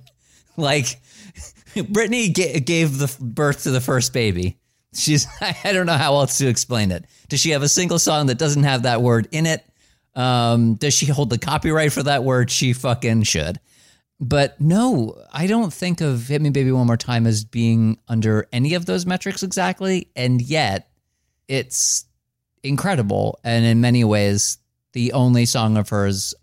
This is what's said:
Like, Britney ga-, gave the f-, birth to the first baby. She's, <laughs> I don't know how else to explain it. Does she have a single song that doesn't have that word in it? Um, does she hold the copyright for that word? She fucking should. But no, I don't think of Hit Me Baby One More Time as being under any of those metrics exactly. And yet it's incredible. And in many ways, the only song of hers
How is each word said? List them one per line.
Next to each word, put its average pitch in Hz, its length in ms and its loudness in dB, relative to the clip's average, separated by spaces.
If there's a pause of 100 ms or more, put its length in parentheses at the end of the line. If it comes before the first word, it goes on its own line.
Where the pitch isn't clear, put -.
(560)
Like, 147 440 -2 (760)
Britney 208 580 -2
ga-, 156 280 -2
gave 156 380 0
the 143 80 -2
f-, - 120 -8
birth 135 460 -2
to 151 80 -2
the 127 80 0
first 127 320 -2
baby. 95 460 -2 (360)
She's, 151 400 0
<laughs> - 60 -14
I 202 320 -4
don't 185 140 0
know 170 100 0
how 143 200 2
else 139 220 0
to 135 100 0
explain 113 420 -2
it. 85 160 -6 (220)
Does 139 120 -2
she 160 100 0
have 143 120 0
a 143 60 0
single 175 300 0
song 151 280 2
that 127 120 2
doesn't 147 260 2
have 131 180 0
that 120 180 0
word 117 320 2
in 160 140 0
it? 160 180 -2 (500)
Um, 117 600 2
does 139 180 -2
she - 140 2
hold 139 240 0
the 120 80 -2
copyright 156 560 0
for - 80 -4
that 139 220 0
word? 127 260 2
She 127 240 0
fucking 117 480 0
should. 82 360 -2 (600)
But 139 400 0
no, 165 560 2 (160)
I 156 140 -2
don't 208 260 0
think 175 300 -4
of 127 260 -2
Hit 151 140 0
Me 147 80 2
Baby 131 220 2
One 127 140 4
More 117 120 2
Time 117 280 0
as 107 200 2
being 113 500 2 (100)
under 110 460 0
any 135 220 0
of 175 100 -4
those 180 220 -4
metrics 185 360 -4
exactly. 185 720 -2
And 123 280 0
yet 127 480 -2 (580)
it's - 560 -4 (580)
incredible. 123 800 -2
And 117 220 0
in 117 160 4
many 120 240 4
ways, 101 540 0 (340)
the 123 220 -2
only 123 320 4
song 110 320 2
of 101 100 -2
hers 101 540 -2